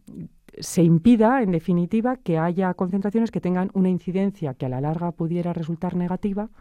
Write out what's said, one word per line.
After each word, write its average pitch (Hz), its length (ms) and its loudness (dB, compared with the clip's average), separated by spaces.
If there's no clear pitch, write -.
se - 240 0
impida, 220 600 6
en 185 100 0
definitiva, 185 640 0
que 170 220 -2
haya 175 340 0
concentraciones 202 580 -2
que 175 120 -6
tengan 180 320 -2
una 185 160 2
incidencia 185 640 -2
que - 100 -8
a 127 60 -2
la 127 100 -4
larga 160 320 -2
pudiera 170 400 -4
resultar 170 440 -4
negativa 190 520 -4